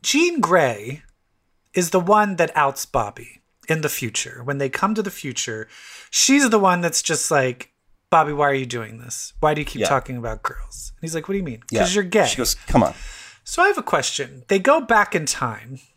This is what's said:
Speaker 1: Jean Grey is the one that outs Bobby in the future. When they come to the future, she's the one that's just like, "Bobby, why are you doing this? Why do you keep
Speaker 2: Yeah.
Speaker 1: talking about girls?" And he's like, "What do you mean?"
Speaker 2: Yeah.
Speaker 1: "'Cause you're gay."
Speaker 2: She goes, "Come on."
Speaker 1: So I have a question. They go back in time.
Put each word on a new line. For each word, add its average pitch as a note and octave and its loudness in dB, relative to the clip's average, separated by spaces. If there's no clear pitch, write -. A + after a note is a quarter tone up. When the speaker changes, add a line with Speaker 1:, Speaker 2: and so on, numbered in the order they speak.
Speaker 1:
Jean E4 2
Grey C3+ 2
is F3 0
the F#3+ 2
one G3+ 2
that D#3+ 2
outs C#3 0
Bobby - -6
in D#3+ 0
the D3+ -2
future. - -8
When C#3 -6
they C#3 -2
come G3 -2
to G#3+ -2
the G3 -4
future, A2+ -8
she's C4+ 4
the A3 6
one F#3 4
that's E3+ -2
just - -2
like, B2+ 0
"Bobby, D#3 4
why C#3+ 2
are C#3 2
you C3+ -2
doing A2+ -10
this? - -12
Why D3+ 2
do D3+ -4
you D3 -4
keep - -8
Speaker 2:
Yeah. F#3 2
Speaker 1:
talking B2+ 0
about A2+ -8
girls?" - -10
And - -16
he's D#3+ -8
like, D#3 -6
"What G3 -2
do G3+ -4
you F#3+ -6
mean?" A#2+ -10
Speaker 2:
Yeah. A2 0
Speaker 1:
"'Cause F3+ 2
you're G3+ 2
gay." F3+ 2
Speaker 2:
She A#2+ -2
goes, B2+ -2
"Come C3 6
on." D2 2
Speaker 1:
So - 0
I G4 6
have G#4 2
a - -8
question. C3+ -4
They G3 2
go C#4 4
back A3 2
in D#3+ -2
time. A#2+ -6